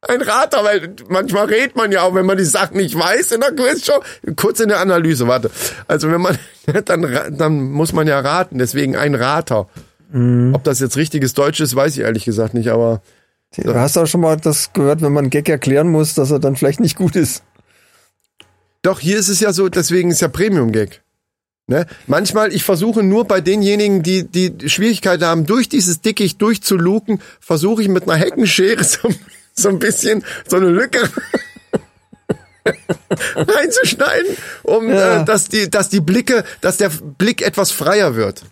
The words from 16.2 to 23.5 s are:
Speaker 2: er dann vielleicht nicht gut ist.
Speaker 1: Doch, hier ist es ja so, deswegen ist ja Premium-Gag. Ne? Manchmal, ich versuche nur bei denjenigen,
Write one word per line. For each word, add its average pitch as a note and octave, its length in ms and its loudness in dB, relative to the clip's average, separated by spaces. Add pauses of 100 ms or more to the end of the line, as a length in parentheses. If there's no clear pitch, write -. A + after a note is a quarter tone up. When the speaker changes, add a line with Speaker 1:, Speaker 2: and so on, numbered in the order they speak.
Speaker 2:
er D3 100 2
dann C3+ 160 0
vielleicht C#3+ 240 0
nicht E3 160 0
gut F#3 200 0
ist. - 260 0 (1400)
Speaker 1:
Doch, F#3 180 0
hier F3 180 0
ist G3 100 0
es G3 120 0
ja G#3 140 2
so, F#3 160 0
deswegen F3 400 0
ist E3 100 0
ja E3 80 0
Premium-Gag. B2+ 720 0 (680)
Ne? D#3 200 0 (200)
Manchmal, F#3+ 460 0
ich - 120 -2
versuche G#3 380 0
nur G3+ 220 4
bei F#3+ 160 0
denjenigen, G3+ 600 2